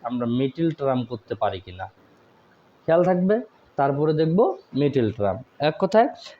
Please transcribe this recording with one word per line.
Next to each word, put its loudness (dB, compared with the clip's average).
আমরা -4
মিডল -2
টার্ম -2
করতে -10
পারি -4
কিনা। -14
খেয়াল 4
থাকবে, 2
তারপরে 2
দেখব 2
মিডল 2
টার্ম। -2
এক 0
কথায়, 4